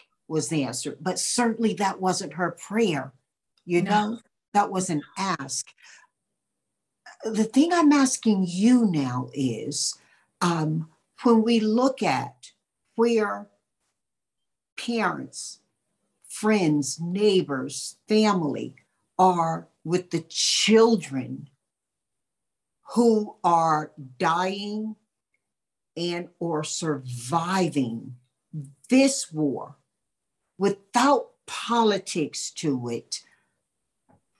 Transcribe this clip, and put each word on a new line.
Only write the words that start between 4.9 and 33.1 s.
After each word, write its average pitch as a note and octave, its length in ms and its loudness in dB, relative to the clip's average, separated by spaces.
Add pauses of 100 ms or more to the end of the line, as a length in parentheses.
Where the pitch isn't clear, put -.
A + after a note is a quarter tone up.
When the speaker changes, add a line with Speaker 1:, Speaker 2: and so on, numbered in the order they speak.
Speaker 1:
ask. E3+ 500 -6 (1600)
The A3 200 -2
thing D#4 300 2
I'm D#4+ 180 6
asking A#3+ 560 2
you A3 380 4
now C3 480 -2
is, B2 640 -4 (440)
um, D#3+ 480 -2 (340)
when A3+ 200 6
we A#3 160 2
look A#3 420 0
at C3 500 -4 (440)
where G#3+ 540 0 (1300)
parents, F#3 840 -6 (680)
friends, E3 720 0
neighbors, E3+ 1000 -2 (100)
family F#3 680 0 (420)
are E3+ 500 2 (160)
with F3 280 -2
the D#3+ 180 -2
children F3 1200 2 (1500)
who A3 480 2
are D#3+ 480 2 (260)
dying G3+ 760 -2 (1040)
and F3 320 -6 (100)
or D#3+ 240 -4
surviving C#3 1500 -4 (760)
this C4+ 420 2
war D3+ 440 -4 (840)
without A#3+ 720 2 (140)
politics G3+ 1080 -2
to C3 380 -4
it, - 320 -8 (1200)